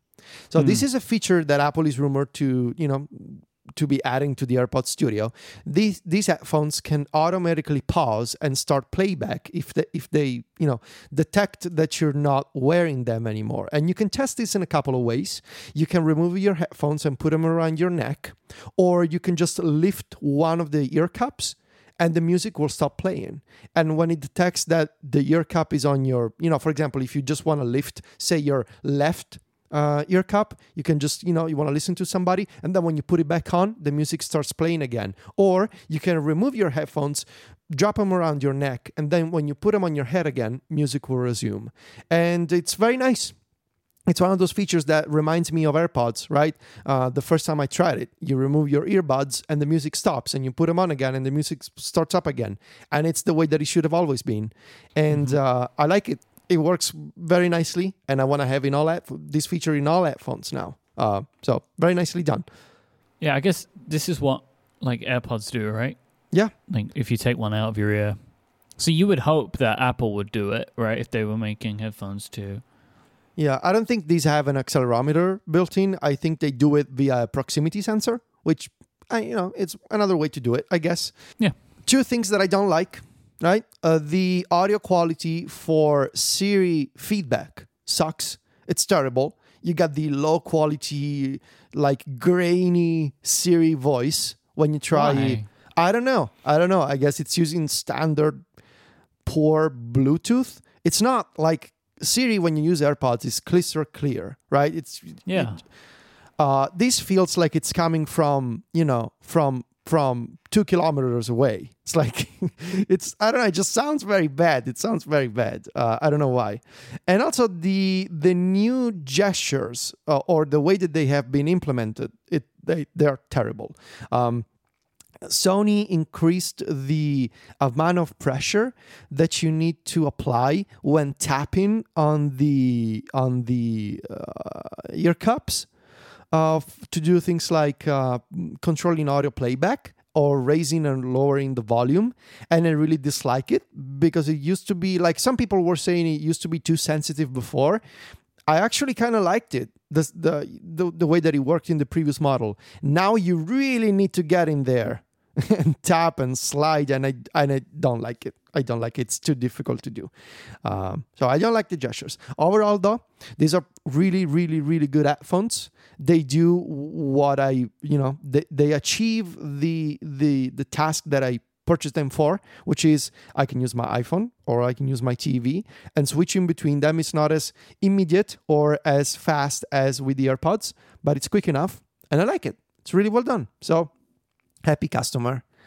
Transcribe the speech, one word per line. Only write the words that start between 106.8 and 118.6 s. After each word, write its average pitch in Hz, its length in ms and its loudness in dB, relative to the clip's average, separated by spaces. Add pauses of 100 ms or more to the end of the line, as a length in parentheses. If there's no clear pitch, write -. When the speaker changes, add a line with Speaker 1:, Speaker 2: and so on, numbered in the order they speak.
Speaker 1:
feels 190 360 2
like 165 200 2
it's - 160 -4
coming 165 320 0
from, 139 600 0 (100)
you 165 100 2
know, 120 360 0
from, 139 440 0 (220)
from 131 520 0 (120)
two 214 140 4
kilometers 135 640 0
away. 117 420 0 (120)
It's - 140 -6
like, 127 320 0 (320)
<laughs> 185 280 -2
it's, - 320 -2
I 214 100 2
don't 247 100 2
know, 233 60 2
it 180 80 0
just 180 180 -2
sounds 285 300 -2
very 196 260 2
bad. 139 400 0
It 120 80 -6
sounds 196 280 -4
very 143 240 0
bad. 110 460 -4
Uh, 117 280 0
I 151 80 2
don't 147 80 2
know 143 100 2
why. 117 320 -2 (460)
And 190 160 4
also 285 240 2
the, 190 640 0
the 170 240 2
new 214 580 2